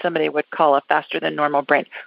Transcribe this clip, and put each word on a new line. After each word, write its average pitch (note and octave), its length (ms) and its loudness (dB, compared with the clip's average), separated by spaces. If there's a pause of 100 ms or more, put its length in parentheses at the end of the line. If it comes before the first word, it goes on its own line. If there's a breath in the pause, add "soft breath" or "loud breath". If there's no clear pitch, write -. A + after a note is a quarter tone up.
somebody E3 260 0
would D3+ 220 -4
call D3 260 4
a C#3+ 60 0
faster D3+ 360 -2
than D#3+ 160 -4
normal D3 280 0
brain, C#3+ 240 0 (200 loud breath)